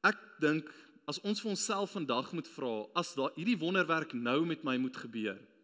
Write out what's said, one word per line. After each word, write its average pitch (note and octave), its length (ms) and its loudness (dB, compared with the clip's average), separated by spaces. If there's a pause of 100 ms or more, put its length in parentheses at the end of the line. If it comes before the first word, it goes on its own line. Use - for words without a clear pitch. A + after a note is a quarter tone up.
Ek G#2+ 140 6 (240)
dink D3+ 300 2 (380)
as D3 120 -4
ons G3+ 200 -2
vir A3 100 -2
onsself G3 420 0
vandag C3 400 0
moet D#3+ 160 -4
vra, B2+ 240 -4 (240)
as F3 200 -2
daar C#3 180 0
hierdie F#3 260 0
wonderwerk E3 560 2
nou B2 280 2
met D#3+ 180 -2
my B2+ 180 0
moet B2+ 160 -2
gebeur G#2+ 400 -4 (260)